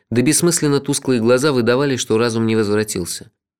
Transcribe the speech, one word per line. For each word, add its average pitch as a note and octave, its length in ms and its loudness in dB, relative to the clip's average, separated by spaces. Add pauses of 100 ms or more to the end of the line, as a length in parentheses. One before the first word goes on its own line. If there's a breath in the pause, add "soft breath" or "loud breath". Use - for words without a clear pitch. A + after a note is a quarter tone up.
да A#2 120 0
бессмысленно D3 600 0
тусклые C3+ 400 -2
глаза B2+ 320 2
выдавали, B2+ 420 0
что A2+ 220 -2
разум A2+ 300 0
не A2 100 0
возвратился. G#2 760 -4 (280)